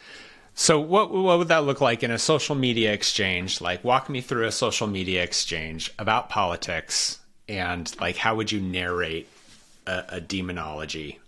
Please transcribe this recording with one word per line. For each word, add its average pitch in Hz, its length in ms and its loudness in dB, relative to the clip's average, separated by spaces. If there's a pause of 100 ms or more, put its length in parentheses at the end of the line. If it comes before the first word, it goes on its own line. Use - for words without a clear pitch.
(520)
So 156 280 4
what, 175 300 4
what 185 280 4
would 175 100 0
that 160 160 4
look 139 160 0
like 117 220 4
in 120 80 0
a 113 80 0
social 156 360 2
media 117 380 4
exchange? 92 680 0
Like, 90 240 -4
walk 127 260 2
me 131 100 -4
through 120 260 0
a 107 60 -2
social 110 340 0
media 92 360 0
exchange 80 760 -4
about 110 300 0
politics, 87 880 -2 (300)
and, 87 520 -4
like, 87 160 -2
how 113 200 0
would 107 160 -2
you 107 80 0
narrate 90 680 -2 (580)
a, 92 220 -4
a 90 120 -8
demonology 80 1080 -6